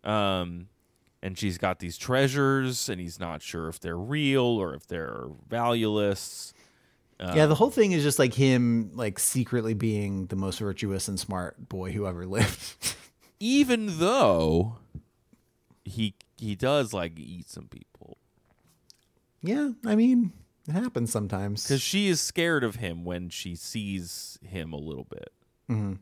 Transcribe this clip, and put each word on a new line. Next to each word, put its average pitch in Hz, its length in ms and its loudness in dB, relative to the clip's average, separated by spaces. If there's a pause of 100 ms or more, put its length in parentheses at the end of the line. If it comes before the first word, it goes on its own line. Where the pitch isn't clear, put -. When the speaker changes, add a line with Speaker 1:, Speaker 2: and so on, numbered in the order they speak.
Speaker 1:
Um, 92 640 -2 (540)
and 95 160 -6
she's 92 200 -2
got 90 200 0
these 87 200 -10
treasures, 135 880 0
and 95 120 -6
he's 85 200 -10
not 82 220 -6
sure 82 260 -8
if 82 120 -10
they're 85 180 -6
real 135 460 0
or 101 300 0
if - 120 -16
they're 64 400 -8 (220)
valueless. 110 1040 0 (680)
Speaker 2:
Yeah, 120 260 4
the 151 60 4
Speaker 1:
Um, 151 40 4
Speaker 2:
whole 247 140 4
thing 208 220 4
is 156 120 4
just, 143 140 2
like, 127 160 6
him, 120 600 4
like, 110 240 -4
secretly 117 560 0
being 101 520 0
the 98 100 -6
most 95 240 -2
virtuous 98 480 -2
and 98 100 -4
smart - 500 -6
boy 92 240 -8
who 104 140 -2
ever 90 200 -6
lived. - 680 -2 (220)
<laughs> - 220 -20
Speaker 1:
even 233 580 2
though 110 800 4 (1040)
he, 104 300 -4 (220)
he 107 180 -6
does, 127 380 0
like, 85 260 -4
eat 78 300 -14
some - 200 -16
people. - 480 -20 (1300)
Speaker 2:
Yeah, 262 280 0 (140)
I 214 120 4
mean, 233 360 6 (360)
it 147 40 -2
happens 131 380 0
sometimes. 101 560 -2
Speaker 1:
'Cause 139 160 2
she 196 260 2
is 165 120 2
scared 165 440 2
of 107 120 -2
him 85 280 -4
when 87 260 -4
she - 260 -8
sees 98 880 -8
him 85 280 -8
a 76 60 -8
little 73 260 -8
bit. - 280 -14 (360)
Speaker 2:
Mm-hmm. 104 340 0